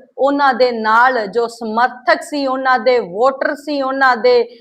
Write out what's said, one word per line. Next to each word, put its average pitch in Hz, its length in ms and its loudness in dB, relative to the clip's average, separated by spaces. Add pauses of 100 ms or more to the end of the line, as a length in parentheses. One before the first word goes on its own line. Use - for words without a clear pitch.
(180)
ਉਹਨਾਂ 277 360 2
ਦੇ 247 180 2
ਨਾਲ 226 560 2
ਜੋ 233 200 -2
ਸਮਰਥਕ 240 720 -2
ਸੀ, 285 260 -6
ਉਹਨਾਂ 262 320 0
ਦੇ 247 200 2
ਵੋਟਰ 269 560 -2
ਸੀ, 285 260 -6
ਉਹਨਾਂ 262 360 0
ਦੇ 240 320 2 (120)